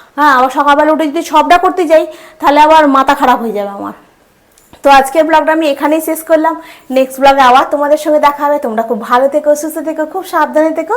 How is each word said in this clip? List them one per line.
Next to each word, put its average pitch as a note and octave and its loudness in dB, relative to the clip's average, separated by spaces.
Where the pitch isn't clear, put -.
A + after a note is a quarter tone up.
হ্যাঁ, C#4+ 2
আবার B3+ 2
সকালবেলা C#4+ 2
উঠে D#4 0
যদি D#4 -6
সবটা D#4+ 2
করতে F4+ -2
যাই, D#4+ 2
তাহলে D4 2
আবার D4+ 4
মাথা C4+ 2
খারাপ B3+ 0
হয়ে A3+ -6
যাবে G3+ -6
আমার। G3+ -12
তো C#4 2
আজকের C#4 4
ব্লগটা D#4 0
আমি D#4+ -2
এখানেই D4 -2
শেষ D#4+ -6
করলাম। D#4+ 0
নেক্সট C4 -2
ব্লগে C#4 4
আবার C4 4
তোমাদের C#4+ 0
সঙ্গে D4+ -2
দেখা C#4+ 0
হবে। D4 -2
তোমরা A3+ -4
খুব A3 -6
ভালো B3+ 0
থেকো, D4 0
সুস্থ D#4 -8
থেকো, D#4 -6
খুব F4 -10
সাবধানে D#4 -2
থেকো। E4 -6